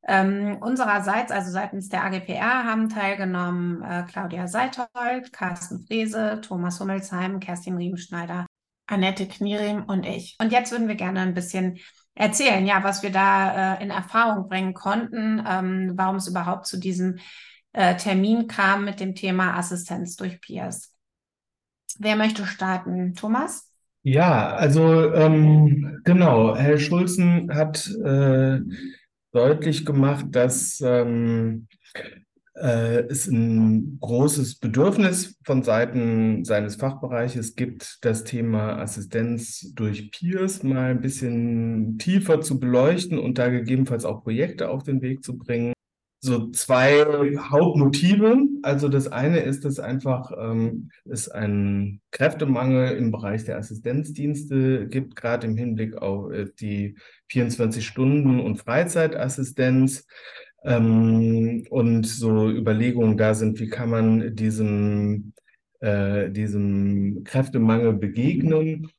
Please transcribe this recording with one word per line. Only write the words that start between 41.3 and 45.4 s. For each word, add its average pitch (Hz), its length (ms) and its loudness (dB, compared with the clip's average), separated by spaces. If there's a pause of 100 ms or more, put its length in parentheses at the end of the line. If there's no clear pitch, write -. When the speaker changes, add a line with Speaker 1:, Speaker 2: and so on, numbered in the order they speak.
Speaker 2:
tiefer 175 420 2
zu 139 180 -2
beleuchten 135 600 2
und 127 180 -2
da 123 120 2
gegebenenfalls 123 540 0
auch 104 200 -6
Projekte 139 440 -2
auf 135 140 -4
den 135 220 -4
Weg 131 200 -6
zu - 140 -10
bringen. 120 360 -4 (480)